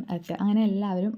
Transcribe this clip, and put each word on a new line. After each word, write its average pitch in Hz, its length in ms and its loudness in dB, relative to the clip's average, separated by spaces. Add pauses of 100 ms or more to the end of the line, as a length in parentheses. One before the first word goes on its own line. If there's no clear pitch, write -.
(120)
ഒക്കെ, 175 220 -6
അങ്ങനെ 208 300 2
എല്ലാവരും 196 540 0